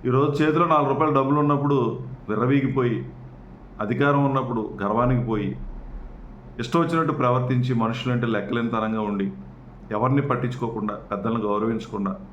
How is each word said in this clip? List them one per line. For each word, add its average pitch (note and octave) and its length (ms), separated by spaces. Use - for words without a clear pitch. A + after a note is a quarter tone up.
ఈరోజు C#3 220
చేతిలో D#3+ 320
నాలుగు C#3 180
రూపాయల D3 260
డబ్బులు C#3+ 260
ఉన్నప్పుడు C#3+ 360
విర్రవీగిపోయి, B2 640
అధికారం C#3+ 460
ఉన్నప్పుడు A#2 320
గర్వానికి B2 400
పోయి, G2 180
ఇష్టం E3+ 200
వచ్చినట్టు D#3+ 400
ప్రవర్తించి, B2+ 500
మనుషులంటే A#2 420
లెక్కలేని A2+ 400
తరంగా A2 340
ఉండి, G2 180
ఎవరిని C3+ 360
పట్టించుకోకుండా, A2+ 600
పెద్దలను A2 300
గౌరవించకుండా G#2 600